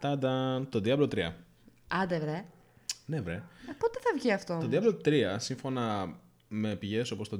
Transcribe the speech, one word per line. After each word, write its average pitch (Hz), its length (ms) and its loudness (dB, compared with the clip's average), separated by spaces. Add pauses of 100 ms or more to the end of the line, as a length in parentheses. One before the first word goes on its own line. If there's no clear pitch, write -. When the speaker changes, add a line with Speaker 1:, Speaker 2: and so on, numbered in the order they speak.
Speaker 1:
τάνταν, 131 680 0
το 117 160 0
Diablo 135 260 4
τρία. 85 260 -2 (520)
Speaker 2:
Άντε, 180 300 0
βρε. 156 260 -4 (640)
Speaker 1:
Ναι, 151 140 -2
βρε. 87 140 -4
Speaker 2:
Ε, - 440 -12
πότε 466 240 -2
θα 480 160 2
βγει 240 140 2
αυτό 175 260 -2
Speaker 1:
Το 160 80 -2
Speaker 2:
όμως; - 20 0 (100)
Speaker 1:
Diablo 214 240 4
τρία, 113 360 4
σύμφωνα 113 760 -2 (340)
με 107 280 -2
πηγές 107 340 -2
όπως 107 180 -6
το 101 120 -6